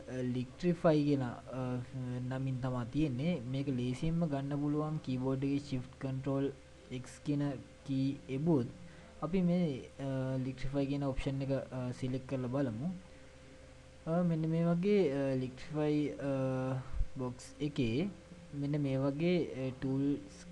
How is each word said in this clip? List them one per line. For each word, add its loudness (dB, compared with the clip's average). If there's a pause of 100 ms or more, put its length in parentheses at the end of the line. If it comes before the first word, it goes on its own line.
(220)
ලික්ට්‍රිෆයි 2
කියන, 4
අ, -4 (400)
නමින් -2
තමා -2
තියෙන්නේ. 0
මේක -2
ලේසියෙන්ම 0
ගන්න 0
පුළුවන් 0
කීබෝඩ් 0
එකේ 2
Shift -6
Control 0 (520)
X -14
කියන 2 (340)
කී 0 (100)
එබුවොත් 4 (560)
අපි 2
මේ, 2 (100)
අ, 0
ලික්ට්‍රිෆයි 0
කියන 0
ඔප්ෂන් 0
එක, 0
අ, -2
සිලෙක්ට් -2
කරලා -2
බලමු. 0 (1120)
අ, 2
මෙන්න 2
මේ 4
වගේ, 6
අ, 2
ලික්ට්‍රිෆයි, 0
අ, -6 (960)
බොක්ස් -6
එකේ 2 (460)
මෙන්න 0
මේ 2
වගේ, 2
අ, -4
ටූල්ස් 0